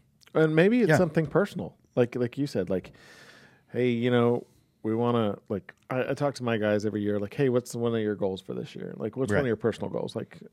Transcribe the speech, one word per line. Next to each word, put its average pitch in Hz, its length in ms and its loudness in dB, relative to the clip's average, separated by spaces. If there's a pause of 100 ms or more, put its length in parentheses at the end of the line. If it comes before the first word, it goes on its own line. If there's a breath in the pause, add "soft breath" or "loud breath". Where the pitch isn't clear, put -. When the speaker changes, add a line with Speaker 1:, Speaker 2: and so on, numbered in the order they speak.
(380)
Speaker 1:
And 156 160 4
maybe 202 260 4
it's 190 100 4
Speaker 2:
Yeah. 151 80 6
Speaker 1:
something 165 280 2
personal, 165 500 -2 (200)
like, 123 200 2
like 120 200 -2
you 139 100 -2
said, 98 240 -4
like, 92 220 -4 (760 loud breath)
"Hey, 123 220 0
you 120 200 0
know, 120 360 2 (360)
we 110 120 -2
wanna," 117 440 0 (100)
like, 98 240 -4 (160)
I, 131 220 -2
I 135 40 -2
talk 139 200 -2
to - 100 -10
my 117 140 0
guys 104 260 2
every 107 180 -2
year, 104 180 -2
like, 101 140 -8
"Hey, 143 140 2
what's 123 260 0
one 117 200 -2
of 113 80 0
your 107 140 -2
goals 95 260 -4
for - 100 -14
this - 220 -10
year? - 220 -10
Like, 107 200 -6
what's 123 140 -2
one 104 60 2
Speaker 2:
Right. - 60 4
Speaker 1:
of 135 40 0
your 113 100 0
personal 104 340 -2
goals?" - 260 -6
Like, - 220 -10 (140)